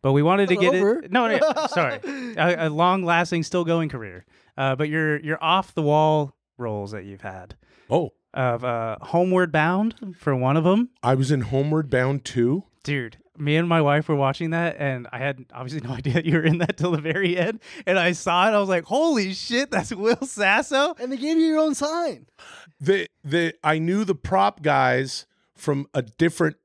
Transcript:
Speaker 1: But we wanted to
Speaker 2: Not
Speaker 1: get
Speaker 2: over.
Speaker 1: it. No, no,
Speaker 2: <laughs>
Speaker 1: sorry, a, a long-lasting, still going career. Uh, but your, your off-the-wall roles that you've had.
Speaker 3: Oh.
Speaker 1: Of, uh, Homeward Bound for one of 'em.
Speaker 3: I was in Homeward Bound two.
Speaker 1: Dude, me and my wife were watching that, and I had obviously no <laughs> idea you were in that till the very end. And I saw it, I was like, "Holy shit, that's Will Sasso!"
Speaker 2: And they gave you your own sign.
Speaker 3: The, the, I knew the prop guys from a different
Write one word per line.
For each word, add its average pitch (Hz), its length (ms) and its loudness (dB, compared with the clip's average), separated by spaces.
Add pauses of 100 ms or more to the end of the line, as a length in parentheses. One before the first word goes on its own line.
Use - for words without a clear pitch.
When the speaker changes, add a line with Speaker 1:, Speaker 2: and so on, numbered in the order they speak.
Speaker 1:
But 135 120 2
we 143 100 4
wanted 190 260 4
to 185 60 4
Speaker 2:
Not 202 60 0
Speaker 1:
get 180 140 4
Speaker 2:
over. 202 280 2
Speaker 1:
it. 180 80 -14
No, 233 160 2
no, 220 120 2 (160)
Speaker 2:
<laughs> 311 120 -2
Speaker 1:
sorry, 143 320 0 (360)
a, 160 320 0
a - 20 0
long-lasting, 170 720 0
still 175 200 -2
going 165 260 0
career. 98 360 -12 (320)
Uh, 135 180 0
but 147 140 -4
your, 151 320 0
your 156 200 -4
off-the-wall 156 960 2 (220)
roles 107 340 -6
that 98 140 -12
you've 98 160 -16
had. 95 340 -14 (340)
Speaker 3:
Oh. 147 220 0 (220)
Speaker 1:
Of, 123 300 -2
uh, 113 380 -4
Homeward 180 500 0
Bound 185 680 -2
for 139 180 -2
one 127 220 2
of 160 80 2
'em. 214 240 2 (140)
Speaker 3:
I 127 120 4
was 131 160 0
in 135 100 2
Homeward 139 480 0
Bound 131 360 0
two. 127 380 0 (200)
Speaker 1:
Dude, 135 340 -6 (200)
me 151 200 -2
and 170 120 0
my 165 100 4
wife 147 300 2
were 151 60 2
watching 139 340 0
that, 165 300 -2
and 131 320 -4
I 120 80 -12
had 131 340 -6
obviously 127 340 -10
no 131 80 -6
<laughs> - 0 -
idea 135 300 0
you 160 120 2
were 160 60 2
in 160 140 4
that 170 200 -2
till 175 140 0
the 156 100 0
very 180 360 -2
end. 208 220 -2 (260)
And 185 140 2
I 175 140 2
saw 180 360 2
it, 214 60 2
I 208 40 4
was 196 100 0
like, 175 160 0
"Holy 233 480 0
shit, 247 360 -2
that's 190 240 -4
Will 220 240 2
Sasso!" 269 840 0
Speaker 2:
And 254 120 -6
they 269 60 -6
gave 302 200 0
you 320 80 4
your 311 140 2
own 311 160 2
sign. 302 500 -4 (560)
Speaker 3:
The, 185 260 0 (160)
the, 160 300 0 (100)
I 156 140 2
knew 180 260 0
the 185 120 0
prop 190 480 0
guys 131 640 0 (280)
from 143 380 -4
a 135 80 0
different 156 640 -2